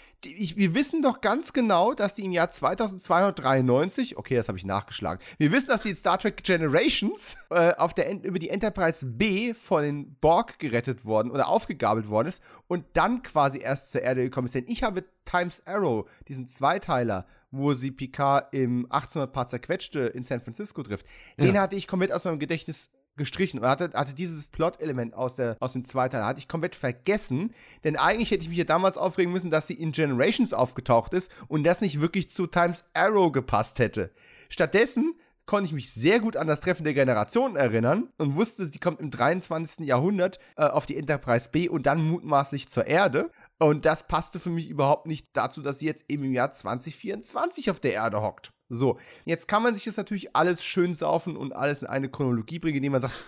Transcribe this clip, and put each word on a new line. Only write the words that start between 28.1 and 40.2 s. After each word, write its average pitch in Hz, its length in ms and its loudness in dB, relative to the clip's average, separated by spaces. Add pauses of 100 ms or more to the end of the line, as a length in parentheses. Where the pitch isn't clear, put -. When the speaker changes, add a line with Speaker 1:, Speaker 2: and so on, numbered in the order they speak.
Speaker 1:
hätte 180 120 0
ich 160 60 -10
mich 170 80 -4
ja 175 60 0
damals 180 320 2
aufregen 175 380 0
müssen, 180 180 -2
dass 156 160 0
sie 185 60 -8
in 160 180 -4
Generations 151 640 2
aufgetaucht 120 600 2
ist 180 160 -2 (200)
und 151 160 0
das 170 160 4
nicht 151 180 0
wirklich 170 300 0
zu 180 180 -4
Times 175 460 0
Arrow 185 400 4
gepasst 123 460 0
hätte. 104 320 0 (360)
Stattdessen 226 680 2 (300)
konnte 202 200 0
ich 156 80 -6
mich 139 180 -8
sehr 170 300 4
gut 220 160 -2
an 156 100 -2
das 147 140 0
Treffen 175 240 -2
der 151 80 0
Generationen 135 640 2
erinnern 127 500 2 (100)
und 147 200 0
wusste, 202 280 0
sie 143 140 -12
kommt 165 220 -2
im 147 100 -8
dreiundzwanzigsten 160 720 -2
Jahrhundert, 175 540 2 (160)